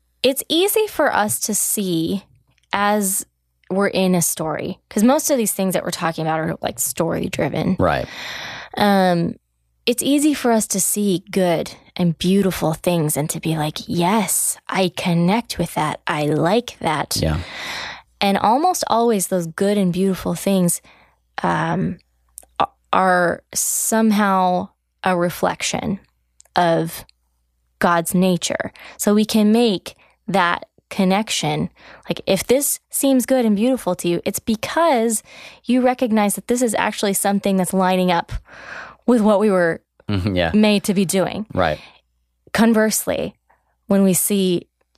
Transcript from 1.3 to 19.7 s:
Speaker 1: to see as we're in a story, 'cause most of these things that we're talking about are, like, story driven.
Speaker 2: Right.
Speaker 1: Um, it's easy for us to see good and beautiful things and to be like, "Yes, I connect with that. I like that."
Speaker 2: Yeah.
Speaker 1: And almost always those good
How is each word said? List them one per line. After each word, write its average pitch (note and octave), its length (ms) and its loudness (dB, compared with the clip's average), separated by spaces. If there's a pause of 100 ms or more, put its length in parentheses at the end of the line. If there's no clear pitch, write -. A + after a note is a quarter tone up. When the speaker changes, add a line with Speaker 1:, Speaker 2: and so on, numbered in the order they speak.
Speaker 1:
to G#3 140 -4
see F3+ 680 -2 (480)
as G3+ 540 0 (460)
we're G3 160 2
in F#3 260 2
a F3 80 2
story, - 680 -4
'cause G#3 160 -2
most C#4 280 4
of C#4 60 2
these A3 140 0
things F#3+ 220 -2
that F#3 100 -2
we're - 80 -8
talking E3 340 -4
about D#3+ 140 0
are, E3 220 -4
like, - 180 -6
story - 480 -2
driven. - 520 -2
Speaker 2:
Right. D2 280 0 (680)
Speaker 1:
Um, F#3 580 2 (520)
it's B3 160 0
easy C#4+ 320 2
for A#3+ 160 0
us A3 160 0
to G3 120 -4
see G3 520 0
good F3 400 0 (240)
and F3 240 0
beautiful F3+ 540 2
things D#3+ 440 -2
and D3 140 -2
to D#3+ 80 -8
be D#3+ 180 -4
like, D3+ 300 -4
"Yes, F3 720 0 (120)
I F#3+ 260 0
connect F3+ 600 0
with E3+ 160 -4
that. D#3 320 -4
I D3+ 220 -2
like E3 540 0
that." D3+ 380 -2
Speaker 2:
Yeah. D#2+ 200 0 (840)
Speaker 1:
And G3 160 2
almost B3+ 500 2
always A3+ 400 2
those F3 200 -2
good G3 300 0